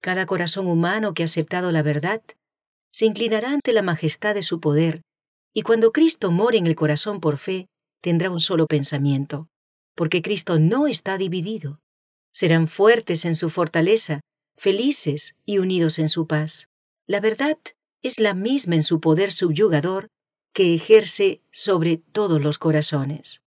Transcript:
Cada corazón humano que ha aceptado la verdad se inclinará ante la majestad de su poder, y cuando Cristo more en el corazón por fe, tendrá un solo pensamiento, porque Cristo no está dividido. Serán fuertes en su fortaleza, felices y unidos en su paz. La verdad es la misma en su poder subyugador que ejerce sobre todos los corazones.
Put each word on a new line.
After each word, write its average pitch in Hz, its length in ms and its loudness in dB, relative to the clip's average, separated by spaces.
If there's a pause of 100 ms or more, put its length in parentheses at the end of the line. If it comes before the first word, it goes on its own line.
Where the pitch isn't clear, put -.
Cada 185 260 -4
corazón 180 400 -4
humano 175 480 0
que 170 80 -4
ha 165 40 -2
aceptado 180 440 -4
la 160 120 0
verdad 151 400 -2 (680)
se - 160 -2
inclinará 220 460 -2
ante 277 200 -2
la 214 100 2
majestad 180 520 -2
de 202 80 -4
su 170 180 -4
poder, 160 420 0 (500)
y 214 100 -4
cuando 226 300 2
Cristo 302 400 2
more 220 260 2
en 175 80 2
el 160 80 2
corazón 160 460 -2
por 151 180 0
fe, 190 300 -8 (320)
tendrá 175 300 0
un 170 100 -4
solo 165 260 0
pensamiento, 143 840 -2 (460)
porque 170 280 -2
Cristo 185 360 -2
no 220 280 4
está 190 320 -4
dividido. 180 600 -6 (520)
Serán 165 360 2
fuertes 208 560 2
en 165 120 0
su 165 140 -2
fortaleza, 165 680 0 (360)
felices 202 800 -2 (100)
y 202 140 0
unidos 180 400 0
en 156 100 0
su 160 180 -2
paz. 156 420 -4 (380)
La 196 140 -2
verdad 247 380 0 (440)
es 254 180 -4
la 208 140 2
misma 202 400 -2
en 156 80 4
su 156 180 0
poder 170 320 2
subyugador 185 760 0 (440)
que 175 220 2
ejerce 196 760 4
sobre 165 480 0
todos 175 440 0
los 147 160 -2
corazones. 151 840 -2 (100)